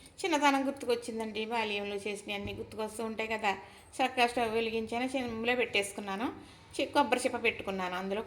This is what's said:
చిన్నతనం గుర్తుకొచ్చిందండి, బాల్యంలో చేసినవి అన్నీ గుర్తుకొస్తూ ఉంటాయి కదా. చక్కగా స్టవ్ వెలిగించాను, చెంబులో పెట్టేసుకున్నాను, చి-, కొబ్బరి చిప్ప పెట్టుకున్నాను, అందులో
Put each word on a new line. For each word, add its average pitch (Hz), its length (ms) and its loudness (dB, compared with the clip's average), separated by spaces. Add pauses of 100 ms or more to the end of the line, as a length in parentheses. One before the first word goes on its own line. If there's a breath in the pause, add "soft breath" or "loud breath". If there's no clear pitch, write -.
(200 loud breath)
చిన్నతనం 285 480 4
గుర్తుకొచ్చిందండి, 226 720 -2 (100)
బాల్యంలో 202 540 -2
చేసినవి 202 320 -4
అన్నీ 202 200 -6
గుర్తుకొస్తూ 214 520 -6
ఉంటాయి 220 240 -4
కదా. 208 180 2 (460 loud breath)
చక్కగా 254 340 4
స్టవ్ 240 260 2
వెలిగించాను, 226 560 0
చెంబులో 240 460 0
పెట్టేసుకున్నాను, 202 680 0 (480 loud breath)
చి-, 277 220 0
కొబ్బరి 254 300 6
చిప్ప 233 200 0
పెట్టుకున్నాను, 190 540 0
అందులో 196 260 -2